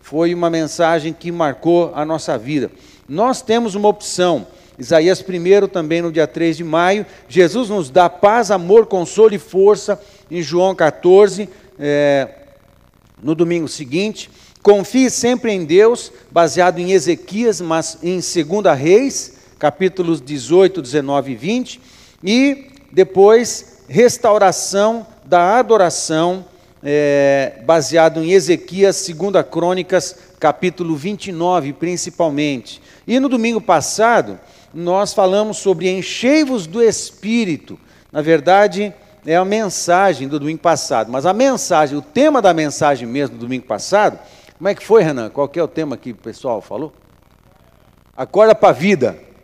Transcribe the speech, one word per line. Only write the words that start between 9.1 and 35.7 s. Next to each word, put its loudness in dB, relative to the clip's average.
e -6
força. 0
Em -8
João 0
quatorze, 4
é, 0
no -4
domingo -2
seguinte, -8
confie 4
sempre -2
em -4
Deus, 2
baseado 2
em -4
Ezequias, 0
mas -6
em -4
segunda 0
Reis, 0
capítulos -2
dezoito, 0
dezenove -4
e -8
vinte, -6
e 0
depois 2
restauração 2
da 2
adoração, 0
é, 0
baseado 2
em -2
Ezequias, 0
segunda -2
Crônicas, -4
capítulo -2
vinte -10
e -12
nove, -2
principalmente. -4
E 0
no 0
domingo -2
passado, 0
nós -4
falamos 0
sobre -2